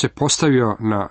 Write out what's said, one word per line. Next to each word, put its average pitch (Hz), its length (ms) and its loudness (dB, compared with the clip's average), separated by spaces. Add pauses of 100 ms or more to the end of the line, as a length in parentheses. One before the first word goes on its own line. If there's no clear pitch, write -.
se - 60 0
postavio 127 720 0
na 107 320 -2